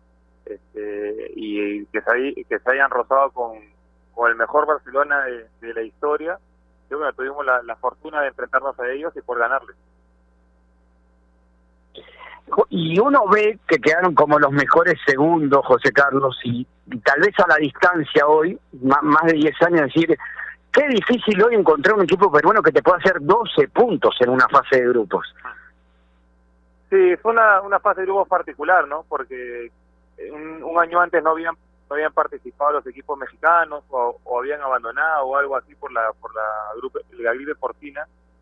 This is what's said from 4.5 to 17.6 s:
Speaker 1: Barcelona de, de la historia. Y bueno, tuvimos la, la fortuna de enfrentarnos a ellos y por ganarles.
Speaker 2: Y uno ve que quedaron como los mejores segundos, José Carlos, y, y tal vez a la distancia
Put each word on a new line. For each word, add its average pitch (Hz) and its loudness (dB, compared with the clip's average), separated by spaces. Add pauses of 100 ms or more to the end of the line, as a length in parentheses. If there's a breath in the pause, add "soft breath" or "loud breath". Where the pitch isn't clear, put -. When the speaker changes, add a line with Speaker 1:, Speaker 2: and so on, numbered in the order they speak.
Speaker 1:
Barcelona 143 -2
de, 120 -10 (140)
de 117 -12
la 113 -6
historia. 151 -6 (540)
Y - -8
bueno, 147 -6
tuvimos 139 -10
la, 127 0
la 117 -12
fortuna 151 -6
de 139 -2
enfrentarnos 131 -6
a 123 -8
ellos 147 -8
y 135 -14
por 120 -6
ganarles. 117 -4 (3000 loud breath)
Speaker 2:
Y 165 -2
uno 262 4
ve 214 2
que 160 2
quedaron 160 0
como 147 4
los 139 2
mejores 160 2
segundos, 143 2
José 127 2
Carlos, 135 2
y, 120 -4 (200)
y 123 -10
tal 143 2
vez 196 2
a 180 4
la 156 4
distancia 151 2